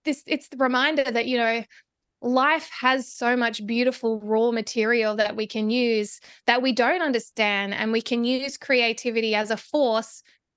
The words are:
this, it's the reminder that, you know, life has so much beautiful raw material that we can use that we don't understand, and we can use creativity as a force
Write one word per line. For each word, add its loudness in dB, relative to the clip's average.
this, -2
it's -4
the -16
reminder 2
that, -2
you 0
know, 0
life 2
has 2
so 0
much -2
beautiful 0
raw 2
material 0
that 0
we -4
can -2
use 0
that 4
we 2
don't 2
understand, -2
and -2
we 2
can -2
use -2
creativity 0
as 0
a 0
force 0